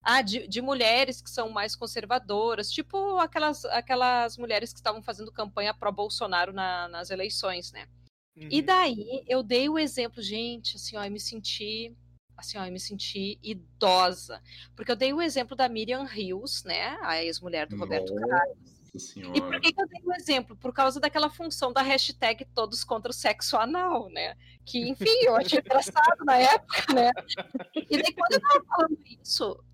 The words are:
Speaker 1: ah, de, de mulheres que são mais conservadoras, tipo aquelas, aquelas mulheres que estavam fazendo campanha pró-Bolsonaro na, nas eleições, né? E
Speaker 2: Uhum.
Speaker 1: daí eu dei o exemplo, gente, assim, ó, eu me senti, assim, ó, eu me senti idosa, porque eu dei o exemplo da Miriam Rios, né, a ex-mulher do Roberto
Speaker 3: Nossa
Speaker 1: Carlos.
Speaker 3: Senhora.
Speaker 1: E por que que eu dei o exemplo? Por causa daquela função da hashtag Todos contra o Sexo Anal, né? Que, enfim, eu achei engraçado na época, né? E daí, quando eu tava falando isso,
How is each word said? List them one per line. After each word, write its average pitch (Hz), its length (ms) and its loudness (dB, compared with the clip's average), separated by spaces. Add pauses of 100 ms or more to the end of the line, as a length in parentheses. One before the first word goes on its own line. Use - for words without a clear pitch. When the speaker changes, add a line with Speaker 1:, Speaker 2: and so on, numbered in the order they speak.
Speaker 1:
ah, 247 200 4
de, 208 260 -4
de 226 140 -4
mulheres 254 580 2
que - 80 -18
são 226 220 -4
mais 214 260 -4
conservadoras, 214 920 -2
tipo 392 480 -2
aquelas, 302 480 0
aquelas 240 720 0
mulheres 226 340 -4
que - 60 -18
estavam 220 240 -4
fazendo 214 280 -10
campanha 214 440 -4
pró-Bolsonaro 196 800 -2
na, 180 340 -2
nas 175 220 -10
eleições, 185 640 -4
né? - 140 -14 (500)
E 160 240 -2
Speaker 2:
Uhum. 285 60 -4
Speaker 1:
daí 269 600 2
eu 254 160 0
dei 247 260 2
o 311 100 0
exemplo, 240 440 -4
gente, 226 540 -6
assim, 214 200 -10
ó, 202 80 -6
eu 202 60 -6
me 208 80 -8
senti, 220 760 -8 (440)
assim, - 200 -12
ó, 190 80 -6
eu 180 80 -8
me 185 60 -8
senti 196 640 -6
idosa, 185 960 2 (360)
porque 240 160 -4
eu 233 40 2
dei 262 160 2
o 311 80 0
exemplo 262 360 -2
da 254 120 4
Miriam 233 360 -4
Rios, 196 580 -6
né, 190 400 -4
a 165 200 -2
ex-mulher 165 440 -4
do 104 100 -10
Roberto 95 380 -4
Speaker 3:
Nossa - 140 -2
Speaker 1:
Carlos. - 500 0 (180)
Speaker 3:
Senhora. - 400 -8
Speaker 1:
E - 40 4
por 269 200 -4
que 330 120 2
que - 100 -6
eu 381 60 0
dei 339 160 -16
o 359 100 -2
exemplo? 262 420 -2
Por 247 160 -8
causa 269 260 2
daquela 302 320 0
função 294 420 -4
da 262 100 4
hashtag 269 640 0 (100)
Todos 220 280 -2
contra 226 280 -4
o 247 40 -6
Sexo - 420 0
Anal, 262 520 0
né? - 260 -6 (300)
Que, 240 240 -4
enfim, 269 220 0 (120)
eu 466 140 6
achei - 240 4
engraçado - 640 4
na 269 140 6
época, - 560 4
né? 240 160 6 (680)
E 294 260 0
daí, 330 100 2
quando 679 200 0
eu 539 80 4
tava 571 240 6
falando 330 340 2 (240)
isso, - 500 -4